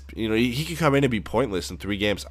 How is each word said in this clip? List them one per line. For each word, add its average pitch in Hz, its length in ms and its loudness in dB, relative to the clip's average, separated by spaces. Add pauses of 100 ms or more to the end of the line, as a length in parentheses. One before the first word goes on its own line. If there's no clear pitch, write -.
(160)
you 110 140 -2
know, 110 40 2
he, 120 180 4
he 139 120 -4
could 165 140 -6
come 147 180 4
in 139 80 6
and 127 80 4
be 110 80 0
pointless 104 500 -2
in 90 60 -8
three 98 220 -4
games. 101 340 0